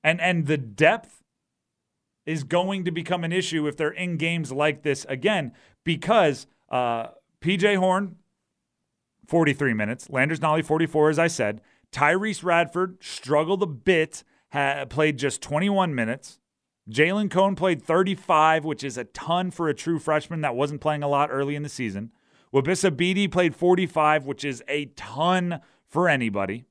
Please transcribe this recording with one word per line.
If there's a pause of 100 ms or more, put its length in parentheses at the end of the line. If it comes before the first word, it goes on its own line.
And,
and
the
depth (1040)
is
going
to
become
an
issue
if
they're
in
games
like
this
again, (320)
because, (220)
uh, (300)
P
J
Horn, (1120)
forty-three
minutes,
Landers
Nolley,
forty-four,
as
I
said, (300)
Tyrese
Radford
struggled
a
bit, (280)
ha-,
played
just
twenty-one
minutes. (480)
Jalen
Cone
played
thirty-five,
which
is
a
ton
for
a
true
freshman
that
wasn't
playing
a
lot
early
in
the
season. (420)
Wabissa
Bede
played
forty-five,
which
is
a (100)
ton (260)
for
anybody.